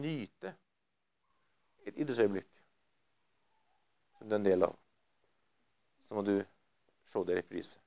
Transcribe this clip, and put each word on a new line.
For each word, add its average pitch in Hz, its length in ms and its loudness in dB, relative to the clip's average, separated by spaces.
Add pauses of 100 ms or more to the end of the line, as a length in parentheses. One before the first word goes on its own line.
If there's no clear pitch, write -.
nyte 139 500 -6 (1300)
et 101 100 -12
idrettsøyeblikk 117 680 -2 (1600)
som 110 100 -16
du 107 60 0
er 104 40 2
en 101 80 0
del 92 220 6
av, - 80 -10 (1300)
så - 80 -14
må 104 120 -2
du 101 100 4 (720)
se 95 180 -2
det 87 80 0
i 92 60 0
reprise. - 460 -10